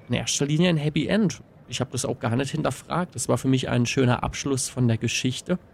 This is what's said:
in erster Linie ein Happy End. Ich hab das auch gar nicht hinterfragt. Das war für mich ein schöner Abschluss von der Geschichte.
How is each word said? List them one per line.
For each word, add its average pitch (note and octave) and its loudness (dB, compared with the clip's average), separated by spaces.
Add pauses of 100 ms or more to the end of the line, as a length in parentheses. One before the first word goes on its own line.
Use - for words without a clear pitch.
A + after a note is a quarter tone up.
in A#2+ -2
erster A#2 -2
Linie D3+ 4
ein E3+ 4
Happy D3+ 0
End. G3 0 (240)
Ich - -4
hab B2 -2
das B2+ -4
auch B2 -4
gar A#2 0
nicht C#3 -2
hinterfragt. D#3 -4
Das - -6
war B2 4
für C3 -2
mich C3 2
ein A#2+ 2
schöner B2 2
Abschluss C3 -2
von B2+ 0
der A2+ 4
Geschichte. B2+ -2 (160)